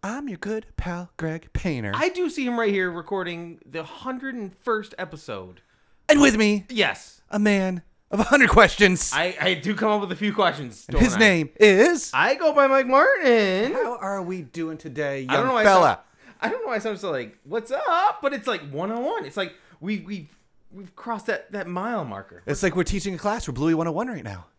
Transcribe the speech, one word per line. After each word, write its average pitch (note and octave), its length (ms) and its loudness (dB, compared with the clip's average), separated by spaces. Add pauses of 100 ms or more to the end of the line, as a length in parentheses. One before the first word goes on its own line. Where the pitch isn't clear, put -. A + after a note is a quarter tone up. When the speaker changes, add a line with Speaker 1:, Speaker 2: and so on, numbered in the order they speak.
Speaker 1:
I'm C4 260 -8
your F#3 100 -10
good A3 280 -8 (100)
pal, F3 400 -6
Greg D#3+ 360 -8
Painter. B2 420 -4
Speaker 2:
I D#4+ 160 0
do F4+ 200 -4
see C#4+ 160 -6
him A#3+ 120 -4
right A3+ 140 0
here F#3 180 0
recording E3+ 760 -8
the D#3+ 180 -12
hundred B3+ 520 -10
and G3+ 240 -12
first G#3+ 400 -6
episode. G#2 640 -12 (500)
Speaker 1:
And D4 100 6
with C4+ 160 6
me, G#3 340 2
Speaker 2:
Yes. G3+ 500 -4 (100)
Speaker 1:
a G#3 80 -2
man F#3+ 440 0 (280)
of G3+ 100 -2
a - 20 4
hundred C4+ 260 6
questions. G3 640 6
Speaker 2:
I, E3 280 -2
I F#3 140 0
do E3+ 200 -4
come G#3+ 160 0
up G#3 100 0
with F#3 120 -6
a - 40 -8
few G#3 160 -2
questions, D3 560 -2
Speaker 1:
And - 60 -6
Speaker 2:
don't - 100 8
Speaker 1:
his A#3 120 2
Speaker 2:
I? - 20 0
Speaker 1:
name F#3 380 4
is? G#3+ 580 6
Speaker 2:
I A#3 220 2
go D#4+ 180 2
by C#4 140 6
Mike C4+ 180 2
Martin. B3+ 880 4
Speaker 1:
How E4 220 -4
are F#3+ 260 -6
we F3+ 200 -8
doing D#3+ 360 -10
today, C#3 500 -6
Speaker 2:
I C3 60 2
don't C#3 60 4
Speaker 1:
young B3 80 0
Speaker 2:
know C4 60 0
why A#3 60 2
I G#3+ 40 2
Speaker 1:
fella? F#3+ 240 8
Speaker 2:
sound, G#2 100 0 (420)
I - 80 -2
don't A#4 140 -4
know G#4+ 60 -6
why A#3 80 -4
I - 20 -2
sound G#3 220 -6
so F#3+ 100 -6
like, B2 340 -6
"What's A3 280 -8
up?" G4 500 0
But C#4 100 0
it's B3 140 -8
like G3+ 240 -4
one E3 220 -6
oh A#3 80 -6
one. F4+ 260 -4
It's - 100 -12
like F#3+ 160 -6 (280)
we, G3 180 -6
we, E3+ 320 -12 (420)
we've F#3 240 -20
crossed A3 300 -10
that, - 260 -6
that G3 140 -8
mile F#3 380 -6
marker. G2 420 -14
Speaker 1:
It's C#3 160 -4
like F3+ 140 0
we're F3+ 80 2
teaching F#3+ 300 -4
a E3 40 -10
class G#3 280 -4
for D3 60 -8
Bluey D3+ 220 0
one E3 140 -2
oh D#3+ 40 -4
one G3 160 -4
right F3+ 160 -10
now. F#2+ 220 -12 (120)